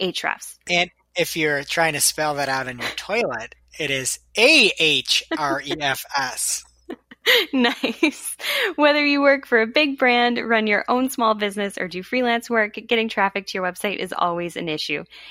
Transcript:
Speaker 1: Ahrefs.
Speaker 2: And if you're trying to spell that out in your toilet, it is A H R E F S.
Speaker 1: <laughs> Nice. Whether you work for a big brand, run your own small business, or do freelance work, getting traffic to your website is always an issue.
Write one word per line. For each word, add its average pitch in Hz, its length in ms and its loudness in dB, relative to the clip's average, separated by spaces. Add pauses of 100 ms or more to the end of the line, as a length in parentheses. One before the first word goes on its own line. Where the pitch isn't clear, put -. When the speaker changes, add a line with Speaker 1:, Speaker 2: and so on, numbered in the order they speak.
Speaker 1:
Ahrefs. - 560 -4 (100)
Speaker 2:
And 175 220 2 (260)
if 170 220 -2
you're 151 260 0
trying 160 300 0
to 139 80 -4
spell 151 340 0
that 139 140 -2
out 131 180 -2
in 123 120 -10
your 123 120 -6
toilet, 196 640 -4 (240)
it 147 140 -4
is 131 260 -2 (200)
A 240 420 6
H 151 440 2 (140)
R 139 240 -2
E 139 180 -8
F 135 240 -2 (140)
S. - 520 -4
Speaker 1:
<laughs> - 40 -20 (800)
Nice. 247 840 0 (400)
Whether 294 300 4
you 285 160 2
work 277 240 4
for 233 160 4
a 226 60 2
big 277 320 0
brand, 240 400 4
run 220 260 2
your 208 220 2
own 254 240 2
small 220 240 2
business, 202 420 -4
or 180 100 -4
do 185 140 -8
freelance 233 480 -2
work, 220 240 0 (140)
getting 226 200 0
traffic 196 380 -2
to - 120 -8
your 185 60 -2
website 185 340 -4
is 185 200 -6
always 175 380 -2
an 175 120 -6
issue. 151 360 -4 (280)